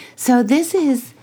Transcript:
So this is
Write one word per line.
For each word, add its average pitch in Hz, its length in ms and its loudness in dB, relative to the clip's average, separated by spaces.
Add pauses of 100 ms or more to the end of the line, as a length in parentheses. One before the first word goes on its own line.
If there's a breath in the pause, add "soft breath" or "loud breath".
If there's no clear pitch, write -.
(160 loud breath)
So 247 260 0
this 285 320 0
is 285 500 -2